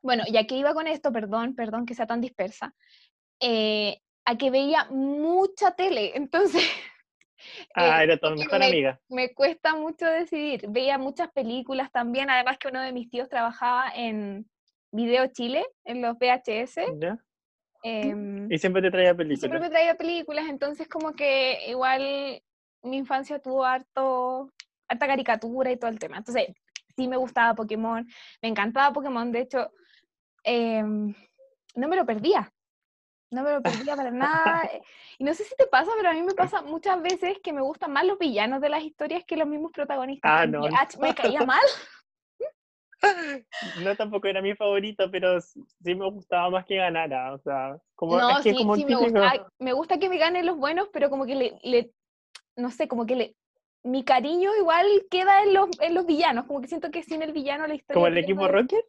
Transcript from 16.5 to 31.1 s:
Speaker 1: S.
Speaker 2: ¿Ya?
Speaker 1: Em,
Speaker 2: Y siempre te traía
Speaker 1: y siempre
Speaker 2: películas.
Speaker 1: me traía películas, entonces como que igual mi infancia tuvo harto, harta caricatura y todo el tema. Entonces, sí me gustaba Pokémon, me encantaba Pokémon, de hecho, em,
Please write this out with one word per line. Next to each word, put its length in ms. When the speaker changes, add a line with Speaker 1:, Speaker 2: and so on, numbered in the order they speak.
Speaker 1:
S. 220
Speaker 2:
¿Ya? 180
Speaker 1:
Em, 680
Speaker 2:
Y 60
siempre 240
te 100
traía 200
Speaker 1:
y 40
siempre 100
Speaker 2:
películas. 240
Speaker 1:
me 80
traía 260
películas, 540
entonces 400
como 240
que 560
igual 720
mi 140
infancia 420
tuvo 240
harto, 880
harta 180
caricatura 640
y 60
todo 120
el 80
tema. 200
Entonces, 300
sí 100
me 80
gustaba 400
Pokémon, 500
me 80
encantaba 420
Pokémon, 400
de 80
hecho, 320
em, 720